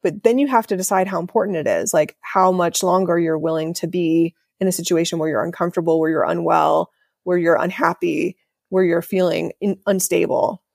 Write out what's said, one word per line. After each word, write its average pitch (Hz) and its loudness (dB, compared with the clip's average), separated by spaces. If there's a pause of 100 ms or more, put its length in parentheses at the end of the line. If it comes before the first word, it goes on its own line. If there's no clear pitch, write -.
But 185 -4
then 233 4
you 285 2
have 233 0
to 190 -4
decide 190 0
how 185 -4
important 190 -2
it 151 -4
is, 92 -2
like, 156 0
how 185 2
much 175 0
longer 180 2
you're 160 0
willing 160 -2
to - -6
be 165 0 (260)
in 190 2
a - 0
situation 170 -2
where 156 -2
you're 135 0
uncomfortable, 165 -2
where 160 2
you're 160 0
unwell, 165 2 (360)
where 180 0
you're 170 4
unhappy, 175 -2 (320)
where 185 2
you're 170 2
feeling 170 -2
in-, 196 -2
unstable. - 0 (120)